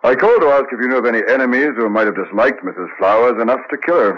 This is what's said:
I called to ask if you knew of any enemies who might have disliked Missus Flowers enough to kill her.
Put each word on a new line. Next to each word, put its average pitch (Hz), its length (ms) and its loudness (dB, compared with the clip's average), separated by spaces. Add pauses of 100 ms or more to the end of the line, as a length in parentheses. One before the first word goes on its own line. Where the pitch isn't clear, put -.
I 123 100 2
called 208 280 4
to 160 60 2
ask 139 240 4
if 123 80 -8
you 120 60 -4
knew 127 120 0
of 117 80 0
any 117 220 0
enemies 131 480 0
who 113 120 -2
might 107 180 0
have 104 80 -2
disliked 98 480 -2
Missus 90 260 -10 (100)
Flowers 110 440 2
enough 123 260 0
to - 80 -8
kill 170 220 -2
her. 104 200 2